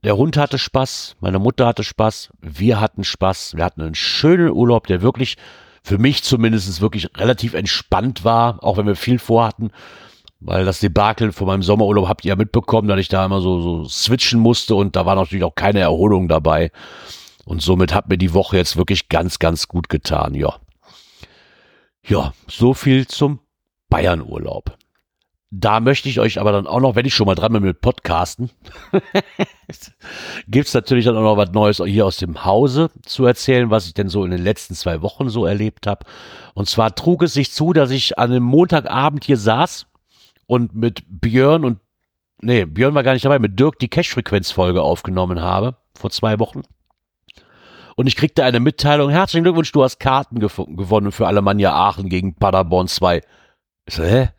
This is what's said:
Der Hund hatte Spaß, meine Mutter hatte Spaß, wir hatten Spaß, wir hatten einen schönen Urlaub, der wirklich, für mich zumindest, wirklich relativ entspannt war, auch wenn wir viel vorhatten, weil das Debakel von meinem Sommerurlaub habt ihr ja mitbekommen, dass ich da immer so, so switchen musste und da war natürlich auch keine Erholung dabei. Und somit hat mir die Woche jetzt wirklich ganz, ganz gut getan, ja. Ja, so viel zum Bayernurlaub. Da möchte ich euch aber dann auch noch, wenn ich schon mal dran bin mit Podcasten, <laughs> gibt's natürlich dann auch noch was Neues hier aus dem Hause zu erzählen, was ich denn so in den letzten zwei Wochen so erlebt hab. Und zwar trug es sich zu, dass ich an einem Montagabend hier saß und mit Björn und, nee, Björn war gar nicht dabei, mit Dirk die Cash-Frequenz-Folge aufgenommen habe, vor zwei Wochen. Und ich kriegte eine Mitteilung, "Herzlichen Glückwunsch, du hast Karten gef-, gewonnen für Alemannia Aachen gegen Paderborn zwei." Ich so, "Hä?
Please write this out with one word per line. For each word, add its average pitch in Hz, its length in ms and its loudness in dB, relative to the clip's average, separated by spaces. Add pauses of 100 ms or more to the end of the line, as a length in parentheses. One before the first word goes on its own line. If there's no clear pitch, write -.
Der 104 140 0
Hund 147 200 0
hatte 143 220 0
Spaß, - 640 -4
meine 92 180 -2
Mutter 120 280 2
hatte 117 180 -2
Spaß, - 460 -4 (100)
wir 98 400 0
hatten 107 240 -2
Spaß, - 520 -4
wir 82 80 -2
hatten 82 180 -6
einen 80 120 -8
schönen 170 560 2
Urlaub, 120 360 2
der 90 160 0
wirklich, 123 340 0 (460)
für 98 160 -2
mich 135 260 2
zumindest, 110 560 0
wirklich 104 360 -2
relativ 117 380 -2
entspannt 98 680 -4
war, 117 400 2
auch 98 120 0
wenn 101 100 0
wir 101 100 0
viel 120 220 0
vorhatten, 113 520 0 (680)
weil 87 240 -2
das 92 160 -2
Debakel 104 520 0
von 98 140 -6
meinem 95 160 0
Sommerurlaub 104 460 2
habt - 160 -4
ihr 98 60 -2
ja 95 60 0
mitbekommen, 107 520 0
dass 98 100 2
ich 95 100 -2
da 95 160 0
immer 98 160 0
so, 90 200 0
so 85 240 -4
switchen 117 560 0
musste 113 340 2
und 98 220 0
da 87 100 0
war 95 80 2
natürlich 95 300 -2
auch 82 100 -4
keine 101 260 0
Erholung 90 480 2
dabei. 80 440 0 (720)
Und 82 180 -8
somit 90 320 2
hat 101 140 -2
mir 90 100 0
die 87 140 2
Woche 95 240 2
jetzt 90 200 0
wirklich 90 320 -2
ganz, 82 300 -2
ganz 82 280 -2
gut 87 220 -6
getan, 73 460 -2
ja. 71 200 -2 (1500)
Ja, 71 260 0 (140)
so 123 280 2
viel 131 320 2
zum 147 340 -2 (480)
Bayernurlaub. - 880 -2 (720)
Da 104 300 0
möchte 131 280 0
ich 117 120 -2
euch 110 180 0
aber 101 140 2
dann 98 160 0
auch 101 100 -2
noch, 127 160 2
wenn 120 120 0
ich 131 80 -2
schon 107 120 2
mal 95 80 2
dran 101 180 0
bin 104 120 2
mit 92 160 -2
Podcasten, 90 680 -2 (420)
<laughs> - 1500 -8
gibt's 131 280 0
natürlich 120 320 2
dann 117 100 4
auch 110 60 0
noch 107 140 4
was 101 140 0
Neues 104 340 2
hier 98 220 2
aus 92 120 -2
dem 85 260 -8
Hause 131 460 2 (120)
zu - 240 -2
erzählen, 123 420 2
was 107 180 0
ich 82 80 -14
denn 98 140 -2
so 95 160 -2
in 90 60 -4
den 90 140 -4
letzten 95 320 -4
zwei 82 260 -6
Wochen 123 260 -6
so 110 160 -2
erlebt 104 440 -4
hab. 101 160 -6 (500)
Und 101 140 -4
zwar 110 260 0
trug 175 300 0
es 165 100 -2
sich 139 160 0
zu, 160 220 -2
dass 143 180 4
ich 131 260 -2
an 123 140 0
einem 123 140 2
Montagabend 147 800 0
hier 135 140 2
saß 110 480 0 (600)
und 120 300 -2
mit 110 320 -2
Björn 131 560 2
und, 117 160 -4 (600)
nee, 113 240 2
Björn 107 300 0
war 143 80 2
gar 131 120 2
nicht 123 100 -2
dabei, 139 160 4
mit 101 180 -2
Dirk 147 220 2
die 123 80 -4
Cash-Frequenz-Folge 92 960 -2
aufgenommen 90 580 -2
habe, 95 380 -2 (180)
vor - 140 -8
zwei 110 280 -2
Wochen. - 240 -6 (1400)
Und 127 60 2
ich 131 100 0
kriegte 156 280 0
eine 120 160 2
Mitteilung, 143 500 2
"Herzlichen 170 340 0
Glückwunsch, 170 280 2
du 147 100 4
hast 131 160 0
Karten 131 420 -2
gef-, 101 280 -2
gewonnen 98 440 0
für 117 140 0
Alemannia 98 480 2
Aachen 95 340 0
gegen 92 260 -4
Paderborn 92 540 0
zwei." 87 320 0 (640)
Ich - 100 -16
so, 80 100 -4
"Hä? 123 340 2